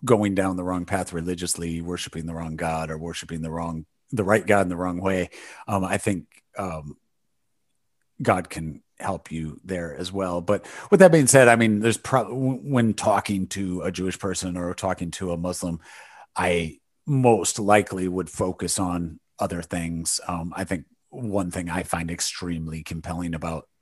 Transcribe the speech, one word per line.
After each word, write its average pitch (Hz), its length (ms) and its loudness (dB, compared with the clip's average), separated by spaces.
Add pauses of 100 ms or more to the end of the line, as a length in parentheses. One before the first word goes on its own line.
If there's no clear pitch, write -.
going 104 300 4
down 95 220 0
the 90 80 -4
wrong 90 200 -2
path 92 280 -4
religiously, 85 680 -4
worshiping 85 460 -8
the 82 80 -8
wrong 82 220 -8
God 80 340 -4
or 78 80 -8
worshiping 82 440 -10
the 80 80 -6
wrong, 82 360 -6 (240)
the 110 140 0
right 101 220 6
God 101 160 6
in 90 60 0
the 87 80 -4
wrong 90 240 -4
way, 92 300 0 (360)
um, 98 180 -2
I 95 140 0
think, - 440 -6 (160)
um, 80 380 -10 (1300)
God 95 260 2
can 80 340 -10 (180)
help 92 320 -6
you 78 320 -8
there 87 320 -6
as 90 160 -8
well. 92 280 -2
But 98 260 -2 (240)
with 190 100 8
that 185 120 12
being 151 140 8
said, 131 220 10
I 117 80 10
mean, 110 240 4
there's 113 160 4
pro-, 120 320 0
w-, 131 340 -2
when 120 320 2
talking 98 540 0
to 90 340 -4
a 95 80 -2
Jewish 90 280 -4
person 92 380 -4
or 87 180 -4
talking 90 380 -4
to 90 200 -6
a 85 40 -2
Muslim, 85 440 -4 (560)
I 85 420 -2 (280)
most 123 520 4
likely 101 500 2
would 90 220 -4
focus - 480 -4
on 87 400 -4 (200)
other 87 240 -4
things. 85 640 -4
Um, 85 280 -6
I 95 80 -4
think 90 200 -4 (260)
one 101 400 -4
thing 85 180 -6
I 87 140 -2
find 85 280 -4
extremely 80 720 -6
compelling 85 520 -6
about 80 340 -8 (140)